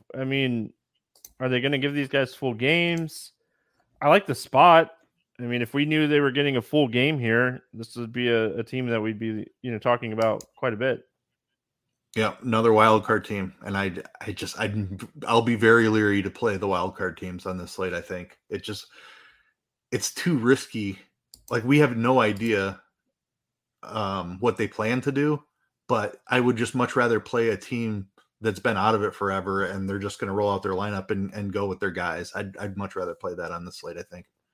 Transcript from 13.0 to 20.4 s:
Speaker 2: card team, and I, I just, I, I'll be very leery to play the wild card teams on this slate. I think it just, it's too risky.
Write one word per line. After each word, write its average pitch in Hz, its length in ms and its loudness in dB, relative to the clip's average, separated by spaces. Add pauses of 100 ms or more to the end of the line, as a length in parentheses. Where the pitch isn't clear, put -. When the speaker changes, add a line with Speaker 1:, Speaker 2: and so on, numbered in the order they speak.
Speaker 2:
card 107 180 0
team, 98 380 -6
and 98 160 -4
I, 98 160 -2 (260)
I 104 140 -10
just, - 260 -10
I, 107 140 -4 (520)
I'll 113 160 4
be 117 140 2
very 113 320 6
leery 104 340 2
to 95 80 -6
play 104 280 -2
the 101 100 -2
wild 92 300 -2
card 90 180 -4
teams 90 300 -12
on 92 120 -6
this 87 140 -12
slate. 92 220 -6
I 85 80 -6
think - 360 -12 (120)
it 98 140 -8
just, - 240 -12 (1040)
it's - 220 -4
too 170 240 0
risky. 113 600 0 (500)